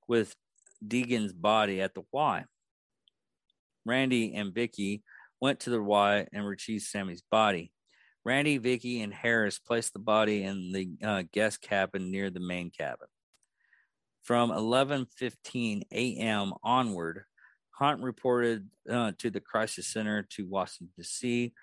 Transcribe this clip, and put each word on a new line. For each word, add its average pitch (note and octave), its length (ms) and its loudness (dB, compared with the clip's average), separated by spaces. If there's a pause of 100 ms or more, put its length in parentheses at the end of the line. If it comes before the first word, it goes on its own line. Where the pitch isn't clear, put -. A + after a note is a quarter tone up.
with A#2 260 2 (500)
Deegan's A#2 460 0
body G2+ 480 2
at F#2+ 140 -2
the E2+ 180 -10
Y. C3+ 320 2 (1400)
Randy B2 480 2
and G2+ 200 -4
Vicky G2+ 500 -4 (360)
went C3 220 0
to - 80 -8
the A#2+ 120 0
Y G2+ 520 6
and G#2 120 -4
retrieved G2+ 380 -6
Sammy's F#2+ 480 -6
body. G#2 400 4 (540)
Randy, C#3+ 320 2
Vicky, B2 440 -2
and G#2 120 -6
Harris A2+ 460 2
placed A#2 340 -2
the G2+ 60 -12
body G#2+ 440 4
in F#2+ 300 -4
the, F#2+ 160 -2 (120)
uh, G2+ 300 0
guest G#2+ 300 0
cabin F#2+ 500 -2
near G2 180 -2
the F2+ 120 -8
main F2+ 280 -4
cabin. C#2+ 380 -8 (1160)
From A#2+ 280 4
eleven B2+ 540 2
fifteen A2+ 840 -6
A A#2 240 -2
M G#2 380 -2 (100)
onward, G2 640 -2 (460)
Hunt C#3+ 300 0
reported, A#2+ 680 0 (200)
uh, A#2 280 0
to A#2+ 120 -2
the G2 120 -4
crisis - 460 -2
center G#2+ 440 -2
to G2 160 -8
Washington, F2+ 500 -4
D E2+ 60 -16
C, A#2+ 600 -2